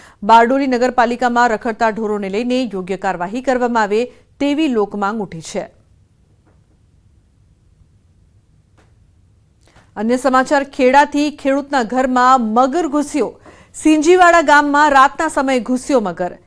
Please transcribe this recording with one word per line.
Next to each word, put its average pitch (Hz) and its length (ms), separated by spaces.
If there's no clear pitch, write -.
બારડોલી 233 440
નગરપાલિકામાં 240 800
રખડતા 226 400
ઢોરોને 208 400
લઈને 247 460
યોગ્ય 185 220
કાર્યવાહી 190 440
કરવામાં 240 420
આવે 208 220
તેવી 285 280
લોકમાંગ 208 520
ઉઠી 170 200
છે. 170 260
અન્ય 220 200
સમાચાર, 262 480
ખેડાથી 285 680
ખેડૂતના 277 520
ઘરમાં 254 580
મગર 262 480
ઘૂસ્યો. 285 520
સિંજીવાડા 339 600
ગામમાં 294 480
રાતના 285 380
સમયે 269 320
ઘૂસ્યો 254 400
મગર. 180 460